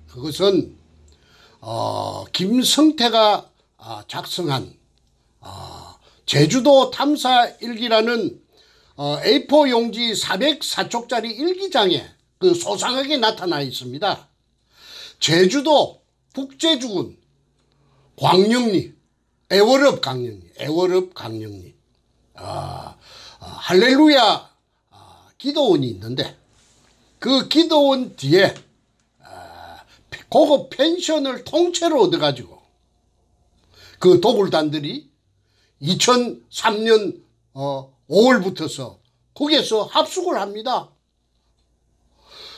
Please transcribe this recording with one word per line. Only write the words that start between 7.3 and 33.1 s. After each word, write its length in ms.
일기라는, 800
어, 280
에이포 460
용지 460
사백사 720
쪽짜리 400
일기장에 720
그 160
소상하게 640
나타나 440
있습니다. 640
제주도 840
북제주군 840
광령리, 760
애월읍 500
광령리, 480
애월읍 540
광령리. 600
아, 640
아, 60
할렐루야, 1040
아, 480
기도원이 520
있는데 460
그 280
기도원 680
뒤에, 380
아, 600
고급 400
펜션을 760
통째로 600
얻어가지고 580